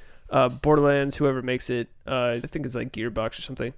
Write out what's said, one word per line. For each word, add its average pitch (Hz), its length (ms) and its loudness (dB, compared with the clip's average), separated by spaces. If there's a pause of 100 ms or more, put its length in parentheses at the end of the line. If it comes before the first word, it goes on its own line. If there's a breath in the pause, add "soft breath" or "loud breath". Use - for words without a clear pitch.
(300 soft breath)
uh, 131 200 4
Borderlands, 143 680 4
whoever 135 260 2
makes 127 300 -4
it. 120 160 -2 (180)
Uh, 123 280 0 (100)
I - 40 -10
think 151 180 -8
it's, 127 100 -8
like, 120 160 -6
Gearbox 110 480 -6
or - 20 -14
something. 123 360 -8